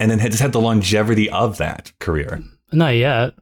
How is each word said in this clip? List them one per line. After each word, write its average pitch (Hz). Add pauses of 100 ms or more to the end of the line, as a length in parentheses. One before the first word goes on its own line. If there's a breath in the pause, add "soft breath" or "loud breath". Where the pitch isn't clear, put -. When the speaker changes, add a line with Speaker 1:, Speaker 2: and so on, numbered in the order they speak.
Speaker 1:
and 113
then 110
had, 113
just 127
had 139
the 120
longevity 107
of 104
that -
career. 78 (300)
Speaker 2:
Not 156
yet. 123